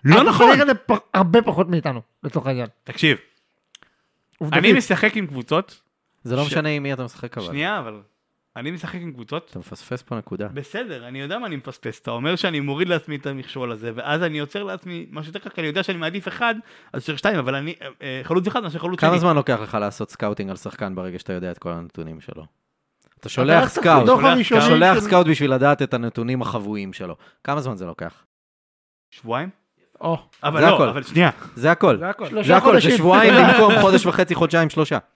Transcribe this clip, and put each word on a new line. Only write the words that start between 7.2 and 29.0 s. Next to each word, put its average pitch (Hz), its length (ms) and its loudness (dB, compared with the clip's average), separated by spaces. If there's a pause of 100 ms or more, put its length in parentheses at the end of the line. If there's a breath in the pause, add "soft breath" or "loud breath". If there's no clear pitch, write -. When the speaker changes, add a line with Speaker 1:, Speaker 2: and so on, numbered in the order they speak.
Speaker 3:
אבל. 101 80 -10
Speaker 1:
שנייה, 160 320 -6
אבל 110 220 -14 (560)
אני 127 140 -10
משחק 170 240 -14
עם 170 180 -12
קבוצות. 127 380 -12
Speaker 3:
אתה - 80 -16
מפספס - 440 -14
פה - 140 -14
נקודה. 104 320 -10
Speaker 1:
בסדר, 143 600 -14
אני 131 120 -14
יודע 151 180 -10
מה 247 80 -10
אני 170 100 -10
מפספס. - 440 -14
אתה - 100 -12
אומר 135 260 -4
שאני 170 240 -4
מוריד 143 280 -4
לעצמי 156 280 -6
את 139 100 -14
המכשול 131 460 -10
הזה, 113 220 -12
ואז 143 280 -6
אני 156 160 -6
יוצר 147 240 -10
לעצמי 185 480 -14
משהו 151 200 -16
יותר 196 80 -16
קל, 196 120 -16
כי - 100 -12
אני 160 80 -6
יודע 160 140 -6
שאני 185 160 -6
מעדיף 170 300 -8
אחד, 233 260 -4 (380 soft breath)
אז 127 100 -10
יותר 151 140 -8
שתיים, 202 220 0
אבל 131 160 -4
אני, 147 280 -8
אה, 139 60 -14 (140)
אה, 131 220 -10
חלוץ 175 220 -2
אחד 220 160 -4
מאשר 165 160 -10
חלוץ 175 220 -6
Speaker 3:
כמה 160 100 4
Speaker 1:
שני. 175 80 2
Speaker 3:
זמן 170 180 2
לוקח 135 260 0
לך 104 180 -10
לעשות 104 300 -6
סקאוטינג 104 400 -6
על 95 60 -10
שחקן 98 380 -10
ברגע 92 240 -10
שאתה - 140 -12
יודע 90 180 -8
את 85 80 -12
כל 87 140 -10
הנתונים 82 480 -14
שלו? - 220 -18
אתה 78 40 -20 (720)
Speaker 2:
אתה - 80 -16
Speaker 3:
שולח 143 340 4
Speaker 2:
רק 254 60 0
צריך - 180 -6
Speaker 3:
סקאוט, 135 200 6
Speaker 2:
דוח 254 140 6
Speaker 1:
שולח - 120 6
Speaker 2:
הראשוני 240 280 2
Speaker 3:
אתה - 80 2
שולח 175 260 6
Speaker 2:
של - 60 2
Speaker 3:
סקאוט 185 260 4
בשביל 147 280 0
לדעת 139 280 2
את 131 120 -4
הנתונים 117 480 -6
החבויים 101 500 -8
שלו. 90 240 -14 (280 soft breath)
כמה 143 160 -4
זמן 123 160 -8
זה 90 100 -12
לוקח? 85 380 -14 (880)